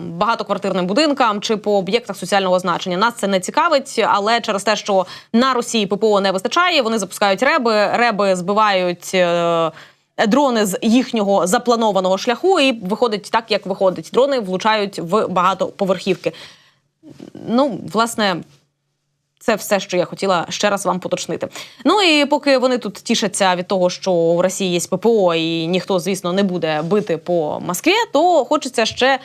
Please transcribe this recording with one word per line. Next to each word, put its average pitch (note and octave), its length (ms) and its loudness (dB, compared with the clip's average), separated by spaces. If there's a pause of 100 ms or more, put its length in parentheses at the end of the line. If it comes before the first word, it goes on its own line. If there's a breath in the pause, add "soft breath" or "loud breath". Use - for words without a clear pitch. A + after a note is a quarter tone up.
багатоквартирним G3 760 -2
будинкам A#3 540 0
чи A3 160 -2
по G3+ 200 -2
об'єктах G3 400 -2
соціального F#3 420 0
значення. F3+ 380 -2
Нас A3+ 180 0
це - 120 -4
не G3 140 0
цікавить, D4 680 0
але G#3 320 2
через G3 240 -4
те, G#3+ 120 2
що F#3+ 300 0 (260 loud breath)
на B3+ 220 2
Росії A#3 320 -2
П G3+ 100 -2
П G3+ 100 0
О G#3 140 4
не G3 120 2
вистачає, D#4+ 500 0
вони A3 160 -2
запускають G3 440 -2
реби, A#3 500 2
реби G3+ 440 2
збивають, F#3 800 0
е, E3+ 560 2 (580 loud breath)
дрони A#3+ 380 2
з F3 160 -4
їхнього G3+ 640 2
запланованого G#3 720 2
шляху, D#4+ 420 0
і C4+ 120 4
виходить G#3+ 580 -4
так, A3+ 180 0
як G3+ 180 -2
виходить. F#3 460 -2
Дрони C4 280 2
влучають G3+ 580 -2
в F3+ 280 0
багатоповерхівки. F3+ 1040 -2 (1160 loud breath)
Ну, A#3+ 320 0 (120)
власне, G#3+ 440 -2 (1040)
це A#3 140 0
все, G3 260 -2
що - 160 -6
я F3 80 2
хотіла F3+ 440 -2
ще G#3 220 -2
раз G3 160 -4
вам F3+ 140 -2
поточнити. - 480 -6 (360 loud breath)
Ну G4 180 4
і D4+ 220 4
поки C#4+ 340 2
вони B3 200 2
тут G#3 160 -8
тішаться F#3+ 600 0
від F3+ 100 -6
того, F3+ 240 0
що F#3 220 -4
у E3+ 300 2
Росії F#3 300 -2
є F3 80 0 (100)
П F#3+ 60 0
П G3 120 0
О G3 260 4
і E3 320 -2
ніхто, F3+ 340 -2
звісно, F3+ 320 -4
не G3 100 0
буде D#3+ 400 -2
бити F3+ 340 -2
по D#3+ 500 -2
Москві, F3+ 260 0 (200)
то D#4 320 4
хочеться C4 420 -2
ще C4 380 0